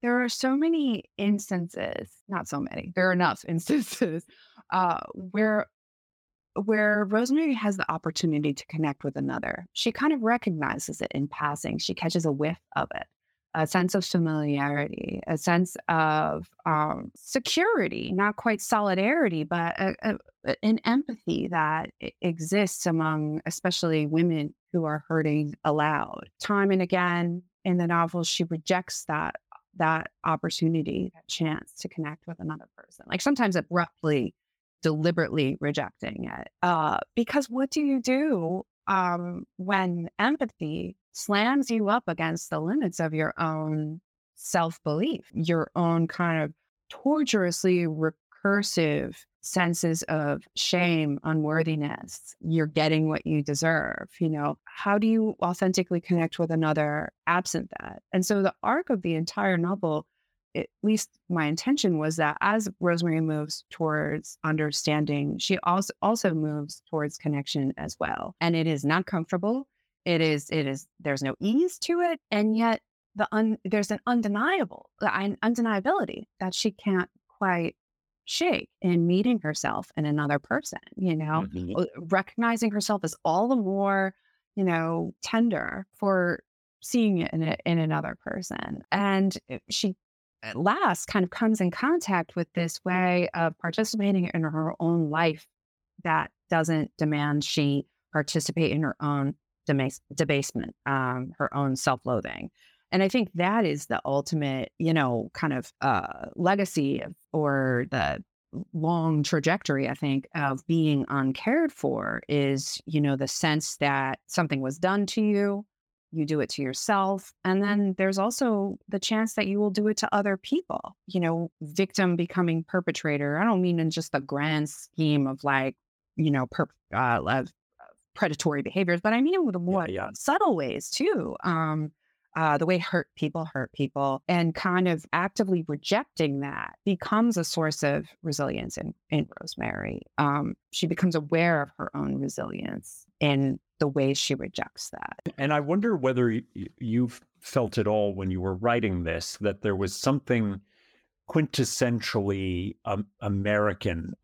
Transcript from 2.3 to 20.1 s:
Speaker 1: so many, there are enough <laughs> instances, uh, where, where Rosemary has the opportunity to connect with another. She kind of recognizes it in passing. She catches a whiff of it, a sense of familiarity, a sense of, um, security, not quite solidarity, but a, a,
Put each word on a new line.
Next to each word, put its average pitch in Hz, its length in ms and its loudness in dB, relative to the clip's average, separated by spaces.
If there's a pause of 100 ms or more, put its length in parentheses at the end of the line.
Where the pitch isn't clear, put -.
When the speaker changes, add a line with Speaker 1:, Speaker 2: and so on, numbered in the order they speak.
Speaker 1:
so 143 120 -4
many, - 360 -6
there 185 120 4
are 185 40 4
enough 180 320 2
<laughs> - 40 -10
instances, 170 760 -2 (480)
uh, 180 260 2 (160)
where, 208 520 0 (960)
where 208 400 4
Rosemary 254 500 2
has 214 220 0
the - 140 -2
opportunity 156 640 0
to - 140 -8
connect 156 380 -4
with 143 120 -4
another. 139 580 -4
She - 180 0
kind 302 200 0
of 269 100 -2
recognizes 190 800 -2
it - 140 -4
in 143 140 -2
passing. - 500 -4
She - 160 -4
catches 170 300 0
a 156 80 2
whiff 151 260 -2 (160)
of 139 200 -2
it, - 120 -8 (480)
a 160 120 2
sense 180 280 2
of 190 100 2
familiarity, 147 1200 0
a 160 100 0
sense 175 380 2 (120)
of, 156 600 2 (180)
um, 156 480 0
security, 311 1000 0
not 202 240 2
quite 214 240 0
solidarity, 208 840 2
but 170 340 -2
a, 190 240 0
a, - 600 -4